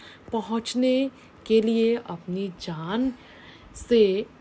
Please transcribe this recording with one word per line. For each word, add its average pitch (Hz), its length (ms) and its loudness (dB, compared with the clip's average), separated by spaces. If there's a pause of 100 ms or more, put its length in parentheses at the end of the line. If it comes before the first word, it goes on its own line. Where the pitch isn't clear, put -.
(320)
पहुंचने 247 800 0 (360)
के 220 140 4
लिए 226 340 2
अपनी 185 680 -8
जान 185 520 -4 (640)
से 214 500 4 (160)